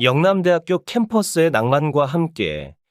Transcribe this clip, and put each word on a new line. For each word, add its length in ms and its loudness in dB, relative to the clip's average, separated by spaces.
영남대학교 840 2
캠퍼스의 680 0
낭만과 540 0
함께 720 -4